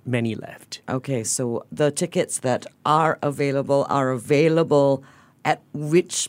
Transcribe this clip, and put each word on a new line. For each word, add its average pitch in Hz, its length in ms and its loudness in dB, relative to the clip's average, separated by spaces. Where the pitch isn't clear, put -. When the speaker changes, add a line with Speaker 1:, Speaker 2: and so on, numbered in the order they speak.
Speaker 1:
many 117 300 -2
left. - 540 -16
Speaker 2:
Okay, 131 340 -4
so 117 480 -4
the 147 200 0
tickets 170 480 -4
that 123 260 -2
are 156 360 2
available 139 680 0
are 131 220 0
available 143 880 4
at 151 160 0
which 151 580 0